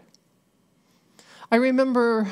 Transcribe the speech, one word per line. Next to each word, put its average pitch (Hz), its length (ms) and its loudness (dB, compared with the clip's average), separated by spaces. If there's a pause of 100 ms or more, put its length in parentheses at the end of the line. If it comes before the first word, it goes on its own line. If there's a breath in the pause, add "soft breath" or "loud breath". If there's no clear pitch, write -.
(1500 loud breath)
I 226 40 2
remember 240 760 0